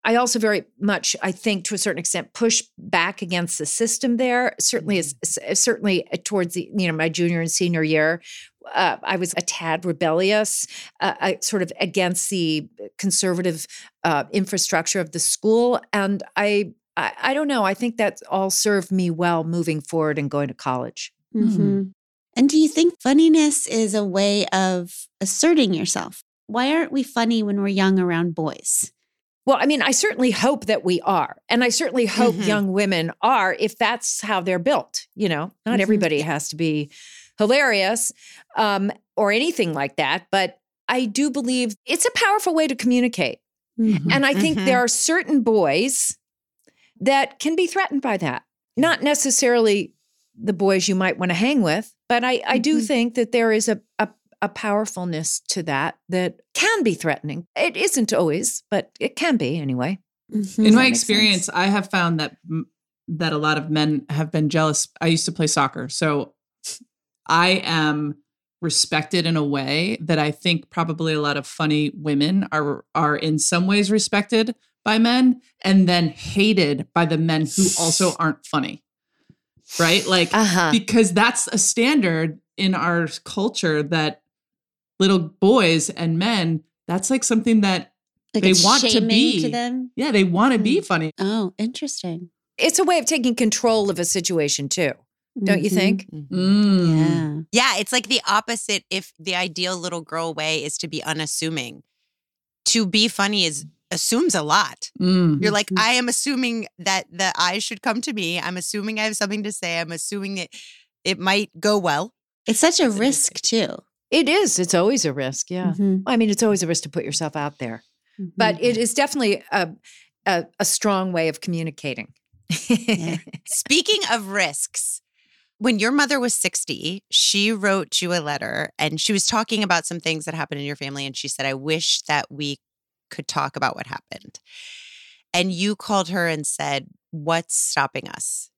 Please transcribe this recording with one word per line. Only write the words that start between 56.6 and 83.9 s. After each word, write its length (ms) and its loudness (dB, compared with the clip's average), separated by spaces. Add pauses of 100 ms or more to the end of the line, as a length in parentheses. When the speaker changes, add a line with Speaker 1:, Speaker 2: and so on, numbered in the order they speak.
Speaker 1:
be 120 2
threatening. 600 -4
It 220 -2
isn't 380 0
always, 560 0
but 280 -2
it 180 -4
can 200 0
be 220 -2
anyway. 400 -4 (340)
Speaker 2:
Mm-hmm. 320 -2
Speaker 3:
In 80 8
Speaker 2:
That 40 10
Speaker 3:
my 80 6
Speaker 2:
makes 160 2
Speaker 3:
experience, 460 2
Speaker 2:
sense. 100 -8
Speaker 3:
I 100 2
have 240 0
found 300 0
that 160 -6 (140)
m-, 160 -4 (420)
that 260 -2
a 40 -2
lot 200 0
of 120 -6
men 380 0
have 240 -2
been 160 2
jealous. 400 0 (140)
I 60 2
used 180 2
to 60 -4
play 140 0
soccer, 440 0
so 420 -2 (960)
I 360 4
am 520 0 (460)
respected 640 0
in 100 2
a 80 0
way 560 -2
that 180 0
I 120 2
think 400 -2
probably 420 -4
a 80 0
lot 160 -2
of 100 -6
funny 480 0
women 580 0
are, 320 -2 (100)
are 220 2
in 220 0
some 280 0
ways 240 2
respected 640 0 (300)
by 140 2
men 420 4 (220)
and 260 6
then 200 4
hated 840 0
by 120 4
the 120 0
men 240 0
who 220 2 (140)
also 380 2
Speaker 2:
<laughs> 20 -14
Speaker 3:
aren't 280 -2
funny. 360 -4 (960)
Right? 280 4
Like, 260 2
Speaker 1:
Uh-huh. 400 4
Speaker 3:
because 400 4
that's 360 2
a 100 -2
standard 800 2 (160)
in 180 2
our 340 0 (160)
culture 580 -2
that 400 -2 (760)